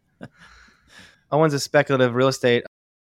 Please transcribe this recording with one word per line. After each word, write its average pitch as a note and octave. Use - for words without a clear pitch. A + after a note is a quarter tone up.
Owen's D3+
a C#3
speculative C3
real B2+
estate B2